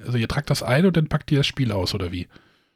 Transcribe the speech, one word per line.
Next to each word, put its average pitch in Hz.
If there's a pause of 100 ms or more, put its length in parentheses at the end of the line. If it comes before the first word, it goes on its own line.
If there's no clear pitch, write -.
also 120
ihr 113
tragt -
das -
ein 143
und 170
dann 160
packt -
ihr 147
das 139
Spiel 123
aus, 92
oder 92
wie? 90 (480)